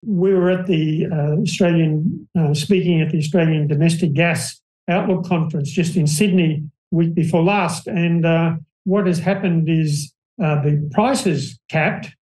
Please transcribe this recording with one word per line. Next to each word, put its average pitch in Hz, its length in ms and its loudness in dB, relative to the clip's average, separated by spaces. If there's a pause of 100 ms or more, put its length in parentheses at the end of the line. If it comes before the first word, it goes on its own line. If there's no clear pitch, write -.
We 196 260 0
were 180 160 2
at 180 180 -2
the, 160 440 0
uh, 151 320 -2
Australian, 165 840 0 (100)
uh, 151 160 2
speaking 175 460 2
at 156 100 0
the 170 80 0
Australian 156 480 2
Domestic 160 460 2
Gas 156 480 -2 (260)
Outlook 180 400 0
Conference 156 460 -2
just 170 240 -2
in 156 100 2
Sydney 160 560 2 (300)
week 165 240 0
before 170 260 2
last, 185 460 0
and, 170 360 0
uh, 165 300 2 (300)
what 190 240 0
has 170 100 0
happened 175 500 0
is, 156 460 -2 (260)
uh, 151 220 0
the 147 300 0
price 233 340 0
is 143 320 -4 (100)
capped - 540 -4